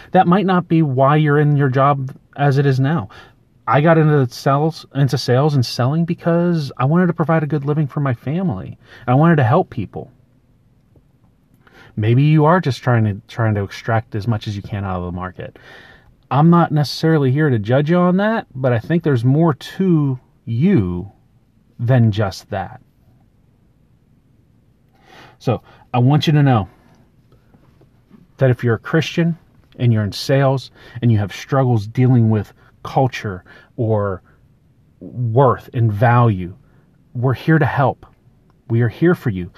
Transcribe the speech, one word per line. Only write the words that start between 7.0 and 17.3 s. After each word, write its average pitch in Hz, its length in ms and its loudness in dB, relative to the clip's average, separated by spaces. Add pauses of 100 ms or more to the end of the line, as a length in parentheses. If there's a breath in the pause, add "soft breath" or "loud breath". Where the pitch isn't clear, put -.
to 170 60 0
provide 160 320 -2
a - 20 -4
good 143 180 -4
living 147 220 -2
for 151 140 -6
my 139 120 -2
family. 127 640 -6 (300 loud breath)
I 123 80 2
wanted 160 220 4
to 143 80 2
help 139 260 0
people. - 400 -10 (1800 loud breath)
Maybe 117 300 2
you 151 200 4
are 175 160 4
just 139 220 -4
trying 117 220 2
to, 104 240 -4
trying 110 260 -2
to 101 80 -2
extract 110 540 -6
as 101 100 -8
much 110 220 -4
as 104 80 -8
you 98 60 -10
can 101 220 -8
out 92 140 -6
of 90 60 -6
the 87 80 -8
market. 90 480 -12 (680 loud breath)
I'm 151 220 4
not 170 220 4
necessarily 151 580 0